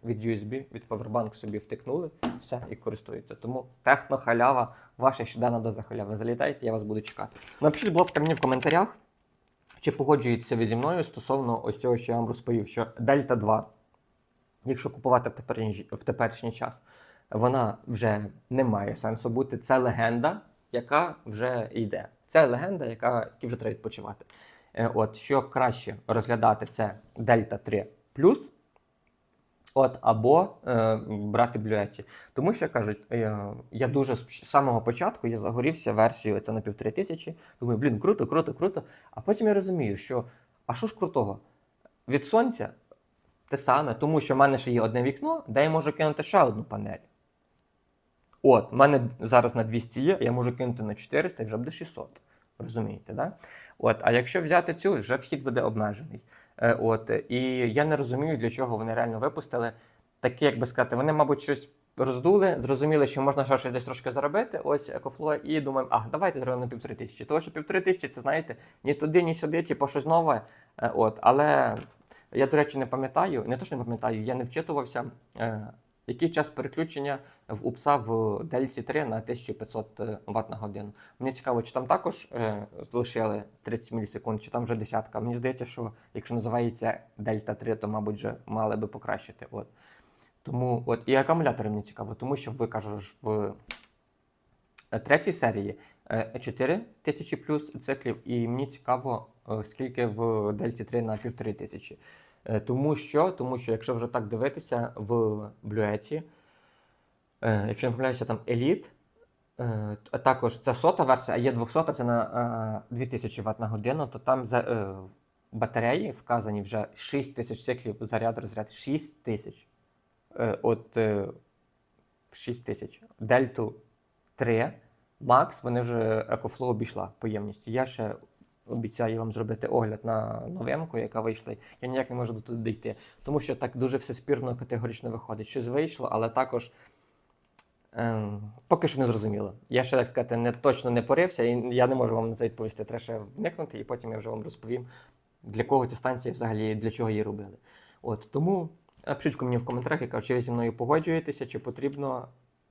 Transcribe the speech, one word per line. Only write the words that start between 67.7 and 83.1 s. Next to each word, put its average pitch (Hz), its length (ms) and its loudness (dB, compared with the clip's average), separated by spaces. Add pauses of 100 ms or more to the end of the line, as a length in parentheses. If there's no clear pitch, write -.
тисячі — 185 280 0
це, - 120 -14
знаєте, 151 360 -2 (280)
ні 143 100 2
туди, 160 280 4
ні 165 120 2
сюди, 165 280 0
типу, 143 260 0
щось 139 180 -2
нове. 160 340 4 (380)
Е, 120 160 0
от, 110 260 4
але 135 560 6 (560)
я, 135 140 4
до 143 100 2
речі, 147 220 2
не 131 80 0
пам'ятаю, 135 600 0
не 123 100 -2
то, 127 80 -6
що 156 120 -8
не 120 80 -4
пам'ятаю, 113 380 -2
я 123 120 -2
не 123 100 -4
вчитувався, 135 600 -4 (340)
е, 110 280 -4 (400)
який 147 240 0
час 151 180 0
переключення 143 720 -4 (300)
в 107 180 -6
упса 131 300 2
в 110 480 0
Дельті 135 380 -4
три 147 220 -2
на 110 160 -4
тисяча 120 320 -8
п'ятсот, - 480 -10
е, 107 260 -6
ватт 110 240 -2
на 107 60 -10
годину. 104 360 -10 (260)
Мені 131 140 -4
цікаво, 123 300 -2
чи - 100 -10
там 127 140 -2
також, 170 460 0
е, 107 340 -2 (260)
залишили 113 500 0 (200)